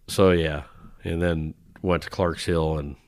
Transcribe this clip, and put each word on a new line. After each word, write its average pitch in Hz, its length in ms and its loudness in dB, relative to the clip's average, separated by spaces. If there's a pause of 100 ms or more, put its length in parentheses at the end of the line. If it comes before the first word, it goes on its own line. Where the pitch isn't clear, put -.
so, 95 240 4
yeah. 78 320 0 (400)
And 85 180 -2
then 80 320 0 (280)
went 87 220 0
to - 60 -14
Clark's 85 360 -2
Hill, 80 320 0
and 71 180 -8 (120)